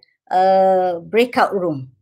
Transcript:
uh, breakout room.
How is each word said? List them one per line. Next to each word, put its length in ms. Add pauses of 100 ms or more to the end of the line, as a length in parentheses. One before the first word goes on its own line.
(320)
uh, 720
breakout 480
room. 500